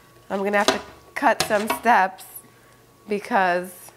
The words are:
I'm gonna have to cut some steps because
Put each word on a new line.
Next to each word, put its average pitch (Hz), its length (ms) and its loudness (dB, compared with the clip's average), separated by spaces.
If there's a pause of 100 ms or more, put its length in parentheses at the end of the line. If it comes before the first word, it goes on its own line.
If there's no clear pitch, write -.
(300)
I'm 196 140 -4
gonna 208 140 0
have 202 100 2
to 202 140 0 (340)
cut 226 280 2
some 214 260 -2
steps 196 560 0 (840)
because 190 680 -2 (240)